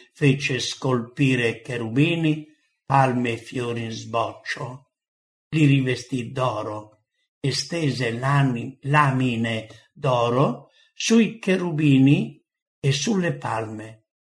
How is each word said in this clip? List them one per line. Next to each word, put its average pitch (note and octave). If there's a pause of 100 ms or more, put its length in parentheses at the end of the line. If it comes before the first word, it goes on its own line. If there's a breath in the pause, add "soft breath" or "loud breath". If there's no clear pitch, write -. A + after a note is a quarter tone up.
(120)
fece C3+
scolpire B2
cherubini, D3+ (400 soft breath)
palme B2
e A#2
fiori A#2
in A2+
sboccio. A2+ (580)
Li D#3
rivestì B2+
d'oro G#2+ (360)
e C3+
stese C3
lani-, C3
lamine B2+ (240 loud breath)
d'oro C3 (240 soft breath)
sui -
cherubini D#3 (380)
e C#3
sulle F3+
palme. A2 (400)